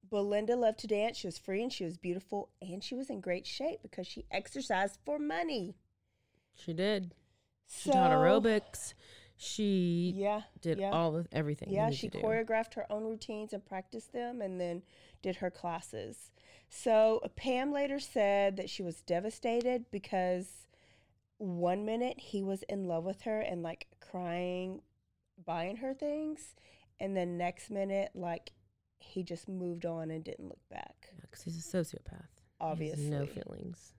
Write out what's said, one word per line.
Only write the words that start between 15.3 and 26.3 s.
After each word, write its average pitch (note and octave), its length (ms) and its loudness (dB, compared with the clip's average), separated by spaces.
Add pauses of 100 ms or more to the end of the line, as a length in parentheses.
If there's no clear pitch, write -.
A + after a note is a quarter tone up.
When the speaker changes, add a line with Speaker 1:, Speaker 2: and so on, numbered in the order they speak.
Speaker 1:
her F#3 140 -2
classes. A2+ 800 -8 (380)
So A3 520 6 (160)
Pam C4 360 2
later C#4 280 2
said G3+ 560 4
that F#3 120 -4
she - 140 -6
was E3+ 180 -4
devastated A#3 880 0
because F#3 760 0 (720)
one F3+ 480 2
minute A#3 320 0
he - 240 -4
was G3 220 -2
in G3 220 -2
love E3 180 0
with F#3+ 180 -4
her A3 180 0
and, F3 220 -2
like, E3 260 -8 (100)
crying, F3+ 840 -4 (600)
buying E3+ 340 -2
her C4 180 -4
things, D4+ 600 -4 (440)